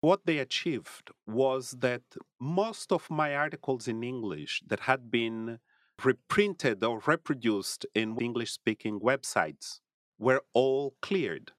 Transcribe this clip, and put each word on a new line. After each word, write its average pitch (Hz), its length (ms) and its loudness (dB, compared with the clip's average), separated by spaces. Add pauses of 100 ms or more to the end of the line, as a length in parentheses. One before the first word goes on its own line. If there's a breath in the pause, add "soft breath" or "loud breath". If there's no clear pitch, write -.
What 185 260 4
they 160 120 2
achieved - 720 -4 (160)
was 131 540 0
that 123 220 0 (360)
most 190 540 -2
of - 180 0
my 151 240 0
articles 143 540 -2
in 113 160 -4
English 107 640 -6
that 107 120 -2
had 127 300 0
been 113 480 -2 (460)
reprinted 135 800 2
or 117 200 0
reproduced 120 800 0 (100)
in 110 240 0
English-speaking 113 840 -2
websites 104 800 0 (380)
were 131 240 2 (120)
all 135 480 2
cleared. 135 560 -2